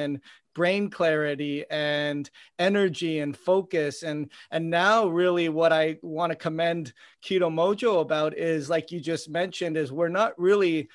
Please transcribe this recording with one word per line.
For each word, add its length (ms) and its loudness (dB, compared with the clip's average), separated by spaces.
and 160 -4
brain 340 0
clarity 800 0
and 640 -2
energy 640 0
and 180 -4
focus. 640 0
And, 260 -6
and 180 -2
now 360 4
really 420 2
what 240 4
I 300 2
wanna 340 -4
commend 560 -4
Keto 300 2
Mojo 480 2
about 360 0
is, 320 -2
like 220 -2
you 80 -8
just 300 -6
mentioned, 480 -4
is 140 -2
we're 180 0
not 300 0
really 560 2